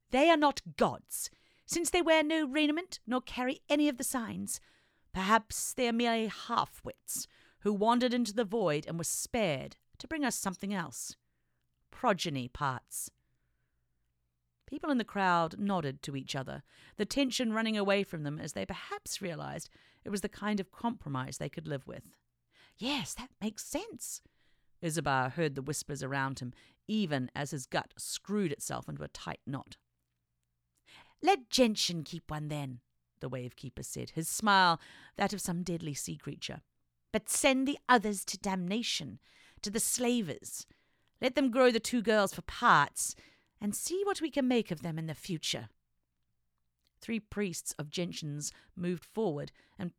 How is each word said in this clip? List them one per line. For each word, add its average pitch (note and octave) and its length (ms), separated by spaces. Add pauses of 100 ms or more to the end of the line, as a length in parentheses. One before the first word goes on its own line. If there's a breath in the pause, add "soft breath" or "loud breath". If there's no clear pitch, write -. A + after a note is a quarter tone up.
"They C#4 200
are E4 60
not D4 400
gods, - 540 (360 soft breath)
since E4+ 240
they F4+ 120
wear D#4+ 220
no D#4 220
raiment D4+ 640
nor B3 140
carry B3+ 480
any D4 180
of C#4+ 80
the A#3 80
signs. G3+ 560 (540 soft breath)
Perhaps G3+ 640
they B3+ 120
are A#3 60
merely A3+ 340
half-wits, - 1000 (360 soft breath)
who G#3 120
wandered A#3 400
into A#3+ 200
the A#3 100
void F3 420
and E3 120
were E3+ 80
spared D#3 720 (200)
to - 120
bring D4+ 160
us A#3 120
something G3 360
else. - 420 (760)
Progeny D#3 600
parts." - 600 (1600)
People D#4 260
in C4+ 60
the G#3+ 80
crowd F3 520
nodded F3+ 460
to C#3+ 120
each C3+ 200
other, C3+ 280 (340 loud breath)
the G#3+ 80
tension B3+ 480
running A3 240
away G3 260
from D#3+ 200
them D3 160
as D#3 140
they F#3+ 120
perhaps - 560
realized D3+ 480 (360 soft breath)
it - 40
was G3 120
the G#3 80
kind G#3 320
of F3+ 100
compromise C3+ 640
they D3 120
could D#3 180
live C#3+ 180
with. - 300 (640 soft breath)
"Yes, B3+ 380
that B3 160 (100)
makes G#3+ 240
sense," - 560 (600)
Isabar C#3+ 500
heard D#3 240
the C#3 60
whispers C#3+ 400
around C3+ 380
him, B2 140 (340 soft breath)
even D3+ 480
as C#3+ 160
his C3+ 140
gut - 320
screwed - 560
itself - 340
into D3 160
a C#3+ 60
tight - 360
knot. B2+ 300 (1500 loud breath)
"Let D4 280
Gentian F#3 560
keep - 260
one D3+ 160
then," C#3 320 (400)
the C#3+ 80
Wave B2+ 300
Keeper C3+ 260
said, B2+ 280
his D#3+ 180
smile F#3+ 500 (380 loud breath)
that G3+ 160
of G3 80
some F3+ 220
deadly E3 300
sea D#3+ 220
creature. - 460 (500)
But G#3+ 160
send C4+ 400
the C#4+ 120 (100)
others G#3+ 360
to - 120
damnation, F#3 840 (440 soft breath)
to G#3 80
the A3 80
slavers. A#3 880 (520 soft breath)
Let B3+ 140
them C#4 160
grow B3+ 220
the A3 80
two A#3 240
girls G#3+ 320
for - 80
parts, - 720 (460 soft breath)
and G#3 140
see F#4+ 280
what G4 180
we D#4 80
can C4+ 180
make B3 240
of D#3 100
them D#3+ 160
in D#3+ 100
the D#3+ 60
future. C#3 560 (1300)
Three A3 180
priests G3+ 600
of D3+ 100
Gentians D#3 640 (240 soft breath)
moved F3+ 300
forward D3 460 (260 soft breath)
and F3 220